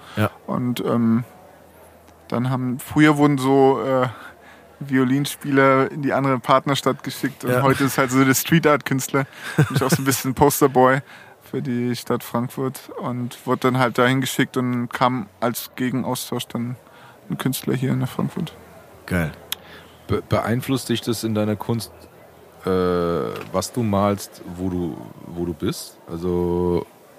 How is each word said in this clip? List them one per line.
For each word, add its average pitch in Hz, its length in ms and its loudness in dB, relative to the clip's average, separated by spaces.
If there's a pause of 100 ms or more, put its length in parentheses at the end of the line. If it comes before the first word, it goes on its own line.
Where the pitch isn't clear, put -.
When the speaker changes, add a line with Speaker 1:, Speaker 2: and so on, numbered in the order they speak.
(160)
Speaker 1:
Ja. 107 140 2 (160)
Speaker 2:
Und, 123 380 -2
ähm, 120 400 2 (1040)
dann 120 220 0
haben, 127 280 -2
früher 151 380 4
wurden 147 220 4
so, 135 440 4
äh, 127 260 2 (720)
Violinspieler 135 1080 2
in 147 120 -8
die 135 100 0
andere 131 260 2
Partnerstadt 131 640 0
geschickt - 420 -8
und 127 60 -2
Speaker 1:
Ja. 127 120 2
Speaker 2:
heute 135 220 2
ist 131 140 0
halt 131 140 2
so 135 120 6
der 131 100 4
Street-Art-Künstler, 143 920 2 (440)
mich 135 120 0
auch 131 80 2
so - 120 2
ein - 20 -4
bisschen 135 300 -2
Speaker 1:
<laughs> - 60 0
Speaker 2:
Posterboy 131 600 4 (500)
für - 120 -4
die 120 340 -2
Stadt - 260 -4
Frankfurt 131 680 -6 (100)
und 123 440 -8
wurde 123 180 0
dann 127 160 2
halt 123 200 2
dahin 131 220 4
geschickt 131 360 -2
und 123 340 -2
kam 127 360 0 (140)
als 117 340 -4
Gegenaustausch 123 720 -4
dann 120 300 -6 (520)
ein 147 100 -6
Künstler - 360 -4
hier 131 180 -2
in 131 140 -2
Frankfurt. - 480 -6 (520)
Speaker 1:
Geil. 85 260 -2 (760)
Speaker 3:
Be-, 98 160 -2
beeinflusst 120 680 -2
dich - 100 0
das 117 240 -4
in 113 100 -2
deiner 107 220 0
Kunst, 117 340 -4 (720)
äh, - 40 -4
was 85 1040 -2
du 123 100 -4
malst, 101 600 0 (140)
wo 92 140 -4
du, 85 260 -4 (300)
wo 85 200 -8
du 85 80 -4
bist? - 440 -6 (100)
Also, 87 800 0 (320)